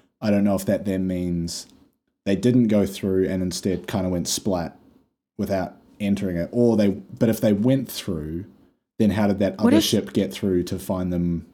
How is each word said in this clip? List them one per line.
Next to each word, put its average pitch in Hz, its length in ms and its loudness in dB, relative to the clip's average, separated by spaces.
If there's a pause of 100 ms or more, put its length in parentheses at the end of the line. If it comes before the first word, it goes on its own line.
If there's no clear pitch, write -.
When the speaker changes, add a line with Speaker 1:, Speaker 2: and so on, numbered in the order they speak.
(200)
Speaker 1:
I 110 100 0
don't 101 140 2
know 101 120 2
if 92 100 -6
that 95 180 0
then 95 220 -2
means 87 600 -4 (600)
they 98 100 2
didn't 120 320 4
go 104 180 4
through 95 420 0
and 92 140 -2
instead 90 440 -4
kinda 92 240 -2
went 87 180 -2
splat 87 480 -2 (600)
without 98 380 -2 (240)
entering 101 360 0
it, 85 160 -2
or 120 240 4
they, 104 140 4
but - 380 -2
if 110 120 0
they 113 120 4
went 123 360 2
through, 82 560 -8 (540)
then 107 120 4
how 101 180 2
did 95 100 0
that 95 200 0
Speaker 2:
What 233 100 4
Speaker 1:
other 277 100 6
Speaker 2:
if 320 60 4
Speaker 1:
ship - 280 -2
get 98 200 0
through 92 320 0
to 95 140 -6
find 90 340 -4
them 87 420 -2